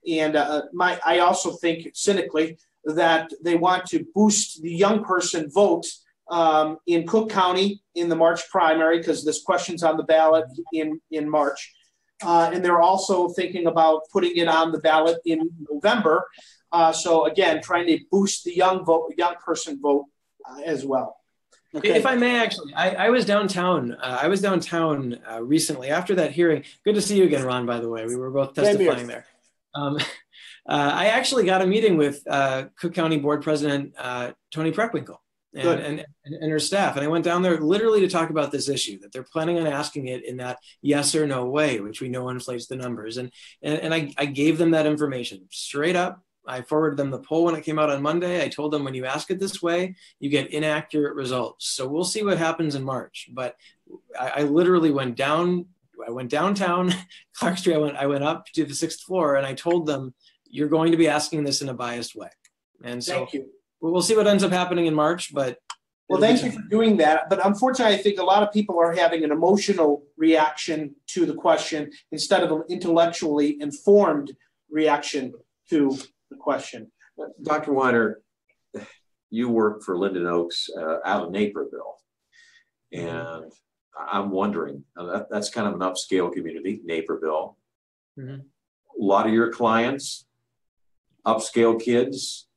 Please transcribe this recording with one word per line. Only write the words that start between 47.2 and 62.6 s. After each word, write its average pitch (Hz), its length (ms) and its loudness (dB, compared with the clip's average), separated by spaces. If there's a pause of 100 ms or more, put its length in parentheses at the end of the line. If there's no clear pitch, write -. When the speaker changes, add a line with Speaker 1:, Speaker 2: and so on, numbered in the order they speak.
Speaker 3:
poll 165 240 0
when 170 100 2
it 156 100 -8
came 156 140 -4
out 151 120 2
on 139 120 -2
Monday. 175 400 -2
I 139 60 -2
told 151 240 -4
them, 147 100 -2
"When 135 120 -6
you 127 100 -8
ask 139 260 -6
it 185 80 -2
this 190 240 -6
way, 180 320 -2 (240)
you 139 120 -6
get 135 200 0
inaccurate 151 640 -2
results." 127 540 -6
So - 180 -6
we'll 147 160 -4
see 196 220 -4
what 190 140 0
happens 160 360 -2
in 135 80 -6
March. 131 480 -8
But 123 260 -8 (600)
I, 131 180 -6
I 143 80 0
literally 165 460 4
went 131 260 -2
down, 175 500 0 (380)
I 120 60 -10
went 123 200 -8
downtown 180 640 0 (200)
<laughs> - 200 -20
Clark 180 240 -2
Street. 170 160 0
I 156 40 2
went, 147 180 -2
I 139 100 -2
went 139 180 -2
up 165 300 -4
to 156 100 0
the 139 100 -8
sixth 160 280 -6
floor 160 340 0
and 139 100 0
I 135 60 -6
told 170 340 0
them, 135 280 -4 (320)
"You're 147 240 -4
going 165 220 4
to 170 40 4
be 165 120 4
asking 151 360 -2
this 139 160 -2
in 139 80 -6
a 127 60 -6
biased 120 420 -8
way." 107 140 -14 (520)